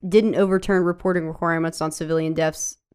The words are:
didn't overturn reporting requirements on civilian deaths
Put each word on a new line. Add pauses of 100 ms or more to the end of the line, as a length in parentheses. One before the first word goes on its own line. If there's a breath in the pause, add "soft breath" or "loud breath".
didn't
overturn
reporting
requirements
on
civilian
deaths (160)